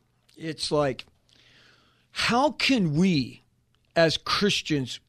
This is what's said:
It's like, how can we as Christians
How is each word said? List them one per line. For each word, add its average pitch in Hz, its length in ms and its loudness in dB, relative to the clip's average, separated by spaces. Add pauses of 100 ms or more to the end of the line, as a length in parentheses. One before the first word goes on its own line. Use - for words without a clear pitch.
(380)
It's 160 340 -8
like, 147 340 -2 (1080)
how 254 400 0
can 202 420 0
we 151 480 0 (540)
as 160 220 2
Christians - 920 -2